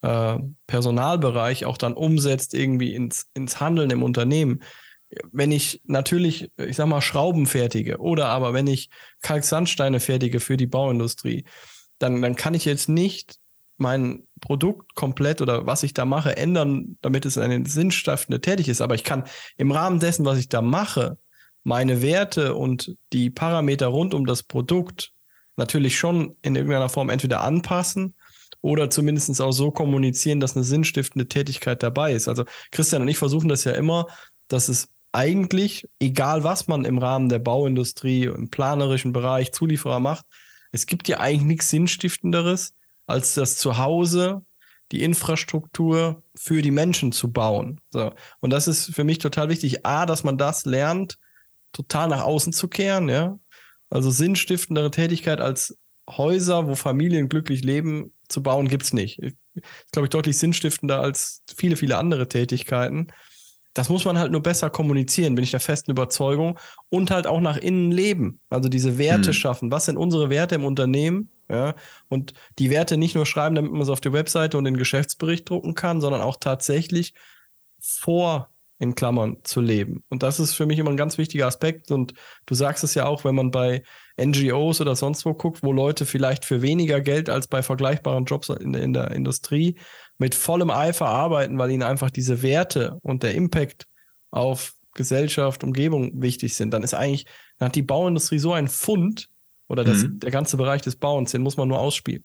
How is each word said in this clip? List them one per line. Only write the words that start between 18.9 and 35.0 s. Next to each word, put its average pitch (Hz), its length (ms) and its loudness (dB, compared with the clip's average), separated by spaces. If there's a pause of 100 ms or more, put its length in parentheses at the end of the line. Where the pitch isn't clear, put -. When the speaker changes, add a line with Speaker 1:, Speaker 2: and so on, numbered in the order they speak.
Speaker 1:
ich 113 100 -4
kann 135 180 -2 (340)
im 139 140 2
Rahmen 170 280 2
dessen, 170 260 2
was 135 120 4
ich 123 120 -2
da 117 120 0
mache, 135 560 0 (460)
meine 127 380 2
Werte 165 540 0
und 131 400 -2 (180)
die 123 160 2
Parameter 143 580 0
rund 160 260 0
um 143 120 0
das 123 180 -2
Produkt - 680 -2 (440)
natürlich 131 420 0
schon 170 440 0
in 135 140 0
irgendeiner 135 340 0
Form 135 200 -2
entweder 127 320 0
anpassen 180 720 -2 (460)
oder 147 280 0
zumindest 147 520 0
auch 131 100 2
so 139 200 2
kommunizieren, 139 680 0
dass 131 160 -2
eine 131 100 0
sinnstiftende 139 640 0
Tätigkeit 139 560 -2
dabei 135 300 0
ist. 113 140 0
Also 120 160 -2 (280)
Christian 156 320 0
und 127 40 2
ich 151 100 0
versuchen 151 300 0
das 143 160 2
ja 127 80 0
immer, 165 360 0 (420)
dass 127 180 2
es 123 220 -2 (240)